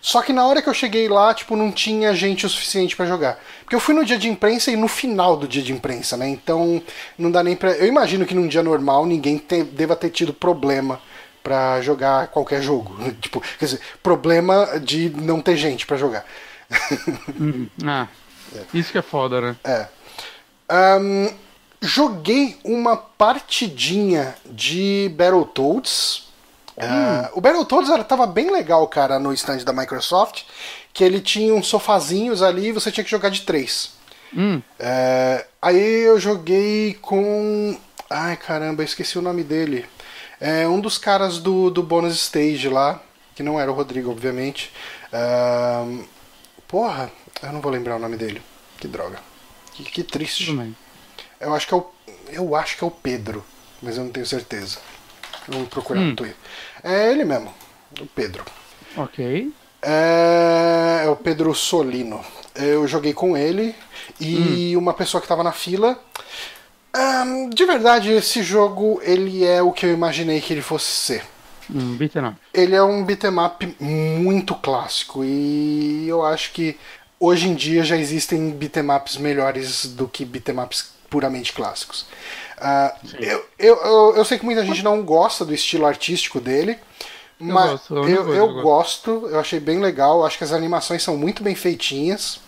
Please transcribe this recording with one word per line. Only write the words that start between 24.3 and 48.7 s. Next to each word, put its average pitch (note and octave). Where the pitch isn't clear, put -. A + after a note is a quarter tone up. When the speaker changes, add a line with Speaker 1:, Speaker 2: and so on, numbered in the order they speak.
Speaker 1:
de F#3+
Battletoads. F3
Ah, B2
Speaker 2:
Hum. -
Speaker 1:
o -
Battletoads C#4
era, C4+
tava B3+
bem A3
legal, E3
cara, C3+
no C#3
stand C3+
da C3
Microsoft, C3
que -
ele F#3+
tinha G#3+
uns G#3
sofazinhos G3+
ali F#3+
e A3+
você G#3
tinha A3
que -
jogar G3+
de F#3+
três. C#3+
Speaker 2:
Hum. F3+
Speaker 1:
É, B2+
aí G#3
eu A3+
joguei G3+
com... G#3
Ai, D#3+
caramba, D#3
eu D3+
esqueci -
o F3
nome F3
dele. D3
É, D#3+
um F#3
dos G#3
caras G3
do, F#3
do F3
Bonus E3+
Stage D3+
lá, C#3
que -
não D3+
era C#3
o C3
Rodrigo, C3
obviamente. B2+
Ahn, A#2+
porra, F#3
eu C#3+
não D3
vou C#3+
lembrar A#2+
o -
nome A2+
dele. A2